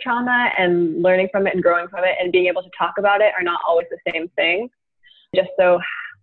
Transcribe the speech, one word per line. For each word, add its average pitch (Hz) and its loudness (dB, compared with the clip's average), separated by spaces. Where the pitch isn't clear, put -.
trauma 247 0
and 175 2
learning 185 2
from 196 0
it 180 -2
and 180 -2
growing 175 2
from 185 -6
it 185 0
and 180 -2
being 180 4
able 180 -2
to 180 -14
talk 175 -2
about 202 2
it 214 4
are 180 -4
not 175 -2
always 170 2
the 170 -8
same 165 -6
thing. 180 -2
Just 185 0
so, 180 6